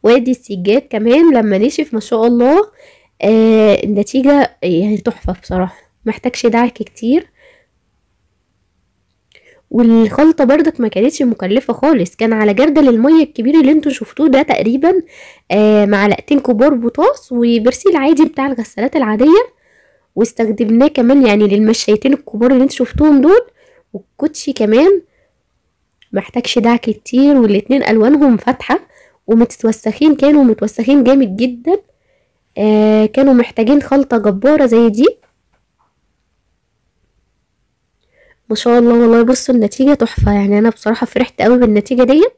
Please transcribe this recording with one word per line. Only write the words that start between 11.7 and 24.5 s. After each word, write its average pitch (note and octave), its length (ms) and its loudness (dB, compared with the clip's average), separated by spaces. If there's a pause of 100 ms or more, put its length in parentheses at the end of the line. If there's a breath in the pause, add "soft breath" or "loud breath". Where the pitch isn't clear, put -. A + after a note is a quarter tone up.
خالص، B3+ 420 -2
كان A3+ 180 -2
على G#3+ 200 0
جردل C#4+ 360 2
المية C#4 340 2
الكبير C#4 360 -2
اللي C4+ 120 2
انتوا D4+ 200 0
شفتوه - 360 -6
ده C4+ 140 2
تقريبًا، C4 520 -2 (580 loud breath)
آه، G#3+ 340 2
معلقتين G#3 540 -2
كبار B3+ 340 0
بوتاص C#4 580 -4
وبرسيل A#3+ 640 0
عادي D4 300 2
بتاع C4+ 220 -6
الغسالات A#3 480 -8
العادية، D4 520 2 (680)
واستخدمناه A3+ 720 -2
كمان C4+ 400 2
يعني G#3 200 2
للمشايتين G#3+ 680 0
الكبار A#3+ 380 -2
اللي B3+ 120 2
انتوا C4+ 120 -2
شفتوهم C#4+ 460 0
دول، F#4 200 4 (520 soft breath)
والكوتشي - 600 -10